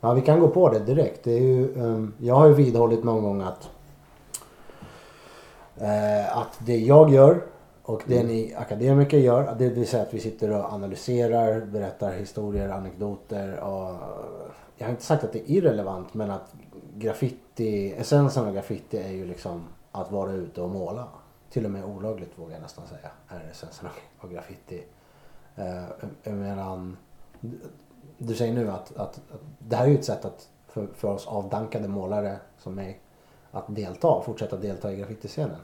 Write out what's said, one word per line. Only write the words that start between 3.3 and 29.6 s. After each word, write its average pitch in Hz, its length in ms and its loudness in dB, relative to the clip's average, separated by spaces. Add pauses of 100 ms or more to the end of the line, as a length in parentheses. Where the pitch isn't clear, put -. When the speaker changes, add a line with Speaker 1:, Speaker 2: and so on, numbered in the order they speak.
Speaker 1:
att, - 280 -8 (2000)
eh, 107 600 0
att - 280 -8
det 120 120 2
jag 143 320 10
gör 139 320 10 (420)
och 110 220 -6
det 127 140 0
Speaker 2:
Mm. 117 80 0
Speaker 1:
ni 113 280 -4
akademiker 139 640 2
gör, 131 420 4
det 127 100 4
vill 117 180 -2
säga 117 160 0
att - 100 -8
vi 110 60 -6
sitter 107 320 -4
och 104 220 -4
analyserar, 113 920 0
berättar 101 480 -6
historier, 101 560 -6
anekdoter 98 920 -8
och - 360 -8 (840)
jag - 80 -10
har 120 60 -4
inte 120 120 -8
sagt 151 200 0
att - 100 -6
det 113 60 -6
är - 180 -6
irrelevant, 98 560 0
men 104 180 -4
att - 220 -10 (440)
graffiti, 107 1000 -4
essensen 135 500 2
av 98 60 -4
graffiti 98 440 -8
är 95 140 -8
ju 95 140 -8
liksom 87 380 -10 (280)
att - 200 -8
vara 98 200 -4
ute 87 300 -8
och 87 80 -6
måla. 98 380 -8 (420)
Till 113 160 -4
och 101 60 -4
med 98 140 -10
olagligt, 98 500 -10
vågar 82 180 -16
jag 80 80 -16
nästan - 260 -18
säga, - 240 -18 (160)
är 82 240 -16
essensen - 360 -18
av, 73 40 -14 (340)
av 90 80 -16
graffiti. 87 500 -16 (720)
Eh, 90 280 -10 (400)
jag 107 100 -8
menar, 95 580 -8 (480)
du, 117 200 -14 (580)
du 117 180 -8
säger 117 180 -2
nu 117 160 -2
att, 92 280 -10
att, - 20 -14 (180)
att - 240 -20 (180)
det 110 160 -4